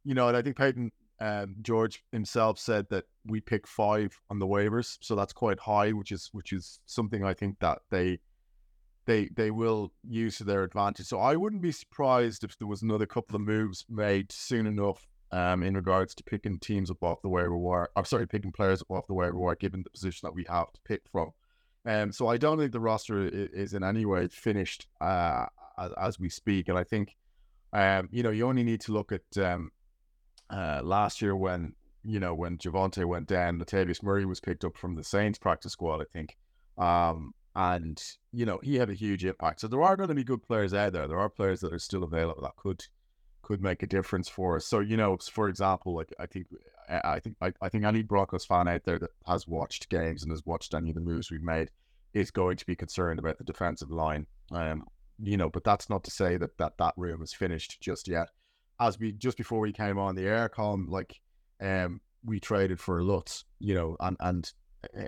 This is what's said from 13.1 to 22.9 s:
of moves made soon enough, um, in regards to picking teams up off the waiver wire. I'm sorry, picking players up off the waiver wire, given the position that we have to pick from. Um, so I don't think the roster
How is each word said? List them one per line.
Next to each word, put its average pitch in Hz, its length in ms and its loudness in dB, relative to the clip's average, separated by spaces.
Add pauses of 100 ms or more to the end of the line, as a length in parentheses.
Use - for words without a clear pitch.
of 104 60 0
moves 107 480 0
made 104 420 2
soon 113 340 -2
enough, 101 400 0 (260)
um, 90 320 2
in 95 120 2
regards 95 400 2
to - 80 -16
picking 101 360 -4
teams 95 320 0
up 87 120 -8
off 85 180 0
the 98 80 -2
waiver 87 280 2
wire. 87 380 0
I'm 95 100 0
sorry, 110 220 0
picking 101 240 -4
players 95 300 2
up - 100 -10
off 92 160 -4
the 101 60 -4
waiver 90 240 0
wire, 87 180 2
given 92 280 -4
the - 60 -16
position - 380 -6
that - 80 -8
we 87 120 -6
have 85 240 0
to - 140 -20
pick 101 160 -4 (100)
from. 80 200 -2 (540)
Um, 107 260 0
so 120 160 0
I 120 100 4
don't 151 220 4
think 143 120 2
the 117 80 -2
roster 110 460 0